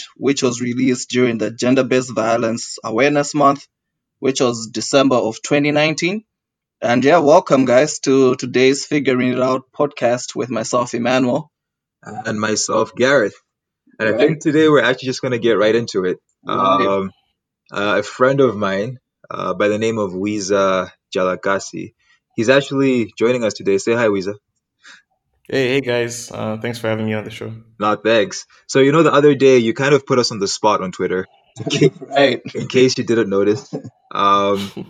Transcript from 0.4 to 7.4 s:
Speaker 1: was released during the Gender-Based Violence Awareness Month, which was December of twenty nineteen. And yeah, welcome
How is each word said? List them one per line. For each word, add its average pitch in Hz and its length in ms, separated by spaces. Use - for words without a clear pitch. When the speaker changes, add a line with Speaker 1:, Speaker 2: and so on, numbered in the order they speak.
Speaker 1:
was 117 200
released 123 480
during 123 260
the 107 140
Gender-Based 123 640
Violence 113 680
Awareness 143 520
Month, 143 320
which 131 220
was 120 280
December 131 480
of 110 260
twenty 147 280
nineteen. 156 540
And 120 240
yeah, 151 140
welcome 147 480